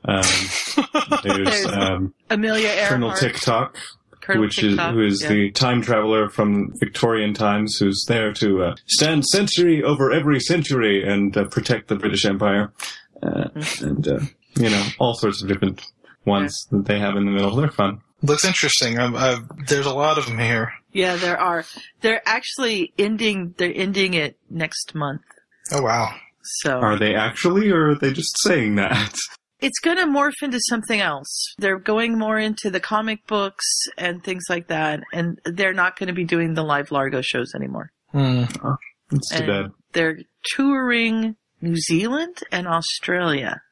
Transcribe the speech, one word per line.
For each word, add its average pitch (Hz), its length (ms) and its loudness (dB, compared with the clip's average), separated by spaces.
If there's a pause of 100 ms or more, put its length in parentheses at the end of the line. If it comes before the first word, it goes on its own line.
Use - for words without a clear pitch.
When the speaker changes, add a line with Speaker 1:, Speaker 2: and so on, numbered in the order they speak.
Speaker 1:
Um, 95 180 2
Speaker 2:
<laughs> - 540 -2 (460)
Speaker 1:
there's, 98 260 0 (140)
Speaker 2:
There's 196 40 0
Speaker 1:
um, 95 480 -2 (140)
Speaker 2:
Amelia 214 600 0
Speaker 1:
Colonel 120 220 2
Speaker 2:
Earhart. 190 100 -2
Speaker 1:
Tick-Tock, 120 560 0 (440)
Speaker 2:
Colonel - 220 2
Speaker 1:
which 104 200 0
is, 107 100 4
Speaker 2:
Tick-Tock, 101 220 0
Speaker 1:
who 113 100 4
is 101 180 2
Speaker 2:
yeah. 101 60 -2
Speaker 1:
the 101 240 4
time 123 300 2
traveler 107 460 2
from 104 500 2
Victorian 107 560 0
times, 104 440 0
who's 98 300 2
there 110 260 2
to, 98 300 2
uh, 82 100 -2 (120)
stand 151 400 2
sentry 175 560 4
over 135 300 2
every 143 280 2
century 120 680 2
and, 101 280 2
uh, 104 100 2
protect - 420 -2
the 107 80 0
British 98 280 0
Empire. 101 480 2 (500)
Uh, 50 280 -2
Speaker 2:
Mm-hmm. - 340 -6
Speaker 1:
and, 71 240 -2
uh, - 120 0 (360)
you 120 140 4
know, 101 120 2 (160)
all 120 160 2
sorts 104 280 -2
of 95 60 -6
different 95 340 -2 (420)
ones 98 460 0
Speaker 2:
Yeah. 104 80 2
Speaker 1:
that 98 80 0
they 104 120 2
have 101 180 0
in 101 100 0
the 101 40 0
middle. 98 260 0
They're 147 140 0
fun. 101 300 -2 (220)
Speaker 3:
Looks 147 220 2
interesting. 139 540 2
I've, 123 160 0
I've, 127 540 -2
there's 143 180 2
a 139 80 0
lot 147 240 2
of 127 100 -4
'em 117 100 -4
here. 113 340 0 (200)
Speaker 2:
Yeah, 185 240 0
there 175 220 -2
are. 170 260 0 (360)
They're 220 260 0
actually - 720 -2
ending, 208 600 0
they're 175 160 0
ending 190 400 0
it 151 220 -2 (140)
next 165 440 -6
month. 147 280 -4 (500)
Speaker 3:
Oh, 143 100 0
wow. 113 320 0 (280)
Speaker 2:
So - 380 -2
Speaker 1:
Are 107 180 2
they 104 160 2
actually, 175 560 2
or 160 200 4
are 147 80 4
they 139 140 2
just 160 300 -4
saying 117 340 2
that? 101 380 0 (460)
Speaker 2:
It's - 200 -2
gonna 349 260 2
morph 285 360 0
into 254 160 -2 (100)
something 226 320 0
else. 151 580 -4
They're 196 200 0
going 220 400 0
more 220 200 0
into 214 320 -2
the 180 100 -2
comic 214 460 -4
books 202 400 -2 (320)
and 180 260 -4
things 185 240 -6
like 175 200 -4
that, 156 320 -2 (120)
and 170 320 -2
they're 185 300 -2
not 185 240 0
gonna 185 160 -4
be 180 100 -2
doing 170 300 0
the 156 100 0
live 143 260 0
Largo 135 300 0
shows 123 340 -4
anymore. - 380 -8 (200)
Speaker 3:
Hmm. 127 320 4 (200)
Speaker 1:
Oh, 135 120 -2 (340)
that's 139 200 0
too 156 60 -2
Speaker 2:
And 160 100 0
Speaker 1:
bad. 101 240 -2 (220)
Speaker 2:
they're 160 260 0 (380)
touring 233 800 0 (260)
New 170 140 0
Zealand 233 640 -2 (140)
and 180 140 -4
Australia 165 1040 -2